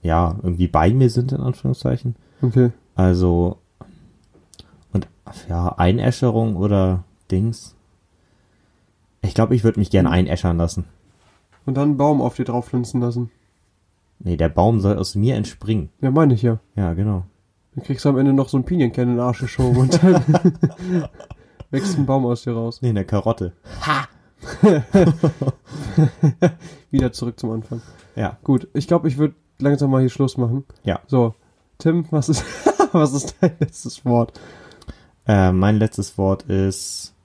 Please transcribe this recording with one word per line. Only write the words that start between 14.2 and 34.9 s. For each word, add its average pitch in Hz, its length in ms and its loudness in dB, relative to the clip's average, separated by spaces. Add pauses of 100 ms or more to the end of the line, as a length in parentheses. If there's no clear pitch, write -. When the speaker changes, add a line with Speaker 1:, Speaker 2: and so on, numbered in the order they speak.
Speaker 1:
der 82 120 2
Baum 95 320 2
soll 98 180 0
aus - 160 -6
mir 113 220 0
entspringen. 104 540 -4 (100)
Speaker 2:
Ja, 135 100 0
meine 143 240 4
ich 104 80 -2
ja. 117 160 0 (180)
Speaker 1:
Ja, 92 180 0
genau. 95 300 -2 (500)
Speaker 2:
Dann 131 100 -10
kriegst - 200 -6
du 151 40 4
am 135 100 2
Ende 135 140 4
noch 135 160 2
so - 80 -2
einen 131 80 0
Pinienkern 123 440 0
in 123 80 0
den 120 40 -2
Arsch 123 200 -2
geschoben 123 380 0
und 135 240 4
dann 175 200 6
<laughs> 175 880 0 (600)
wächst 180 280 -4
ein 139 80 0
Baum 135 200 0
aus 120 160 -2
dir 120 100 -6
raus. 117 300 -6
Speaker 1:
Nee, 123 80 0
eine 101 140 -2
Karotte. 101 480 -2 (340)
Ha! 139 220 -4 (540)
Speaker 2:
<laughs> 170 200 6 (2000)
Wieder 127 220 0
zurück 117 260 -8
zum 113 140 -6
Anfang. 113 280 -10 (360)
Speaker 1:
Ja. 107 260 -4
Speaker 2:
Gut, 131 320 0
ich - 140 -4
glaub, 170 180 2
ich 131 120 -2
würd 151 160 0 (240)
langsam 139 320 0
mal 131 100 4
hier 127 100 2
Schluss - 260 -2
machen. 127 280 -2 (200)
Speaker 1:
Ja. - 220 -2
Speaker 2:
So, 120 280 0 (440)
Tim, 165 320 0
was 151 180 -2
ist, - 160 0 (240)
<laughs> 403 240 0
was 151 220 4
ist - 260 -6
dein - 200 2
letztes - 440 -8
Wort? 120 340 0 (880)